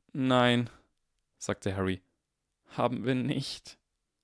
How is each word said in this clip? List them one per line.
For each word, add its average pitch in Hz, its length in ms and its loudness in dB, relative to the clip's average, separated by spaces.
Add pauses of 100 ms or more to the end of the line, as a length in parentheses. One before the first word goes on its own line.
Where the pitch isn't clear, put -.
(120)
„Nein“, 123 560 2 (720)
sagte 98 380 -6
Harry, 92 260 -2 (640)
„haben 120 380 -2
wir 131 100 0
nicht.“ - 640 -4 (460)